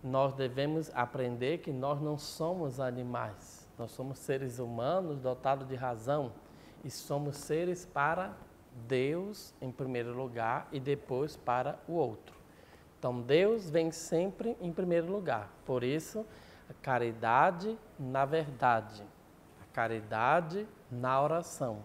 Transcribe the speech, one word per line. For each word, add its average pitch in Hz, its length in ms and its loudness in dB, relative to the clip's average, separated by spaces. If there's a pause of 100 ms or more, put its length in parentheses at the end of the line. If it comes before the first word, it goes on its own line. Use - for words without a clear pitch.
Nós 135 300 4
devemos 139 600 -2
aprender 123 640 0
que 165 120 -6
nós 139 300 -2
não 151 160 -2
somos 160 600 -4
animais. 123 880 -6 (120)
Nós 117 140 -6
somos 131 280 -8
seres 131 400 -2
humanos 139 580 0
dotados 135 480 0
de 131 100 -6
razão 123 580 0 (500)
e 135 80 -8
somos 143 460 -4
seres 175 480 -2
para 170 500 0 (500)
Deus 151 760 0
em 131 100 -6
primeiro 120 420 -4
lugar 120 600 -2
e 147 60 -4
depois 139 580 -2
para 127 500 0
o 165 60 -4
outro. 127 420 -2 (640)
Então, 123 220 -2
Deus 185 480 6
vem 165 220 2
sempre 190 680 -2
em 170 120 -2
primeiro 170 360 2
lugar. 147 400 -2 (160)
Por 127 180 0
isso, 156 420 -2 (440)
a 117 40 -14
caridade 131 1040 4 (200)
na 135 280 2
verdade, 123 800 2 (580)
a - 120 -20
caridade 120 920 2 (240)
na 127 300 2
oração 147 640 0